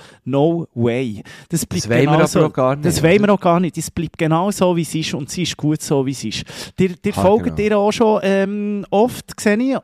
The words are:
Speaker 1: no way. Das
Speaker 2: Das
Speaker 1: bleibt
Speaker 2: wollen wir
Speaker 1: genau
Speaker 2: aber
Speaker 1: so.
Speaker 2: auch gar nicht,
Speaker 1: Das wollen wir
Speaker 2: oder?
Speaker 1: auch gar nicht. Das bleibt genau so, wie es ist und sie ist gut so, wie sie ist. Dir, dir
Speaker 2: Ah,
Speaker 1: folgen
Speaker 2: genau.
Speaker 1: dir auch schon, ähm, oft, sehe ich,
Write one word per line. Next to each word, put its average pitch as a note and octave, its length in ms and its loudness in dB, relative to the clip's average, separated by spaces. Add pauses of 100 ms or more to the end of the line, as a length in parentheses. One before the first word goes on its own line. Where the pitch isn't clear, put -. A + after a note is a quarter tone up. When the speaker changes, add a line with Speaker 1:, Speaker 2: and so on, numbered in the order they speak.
(240)
Speaker 1:
no D#3 500 0
way. A#2 480 -2 (260)
Das E3+ 120 -2
Speaker 2:
Das - 60 -8
Speaker 1:
bleibt F3 220 -6
Speaker 2:
wollen - 100 2
wir C3+ 80 4
Speaker 1:
genau D3+ 120 4
Speaker 2:
aber D#3 80 4
Speaker 1:
so. D#3+ 200 2
Speaker 2:
auch D#3 60 -4
gar C3 220 2
nicht, D3 120 -4
Speaker 1:
Das D#3 160 0
wollen E3 160 6
wir G#3 60 0
Speaker 2:
oder? G#3 100 4
Speaker 1:
auch F#3 60 0
gar F3 200 2
nicht. F3 160 -2
Das D#3+ 140 -8
bleibt D#3+ 280 -8
genau E3 320 0
so, F#3 260 2
wie E3+ 60 0
es - 120 -6
ist D#3+ 200 -4
und C3 160 -8
sie F3+ 120 -6
ist - 140 -4
gut D3+ 260 -2
so, C#3 220 0
wie C3+ 100 -4
sie A2 160 -8
ist. - 140 -8 (340)
Dir, F#3 180 2
dir G3+ 200 -4
Speaker 2:
Ah, G3 60 0
Speaker 1:
folgen G3+ 220 4
Speaker 2:
genau. D#3 120 -4
Speaker 1:
dir G#3 220 0
auch G3+ 140 2
schon, G#3+ 320 2
ähm, G3+ 640 -2
oft, - 500 -2
sehe G#3 160 2
ich, B3+ 280 0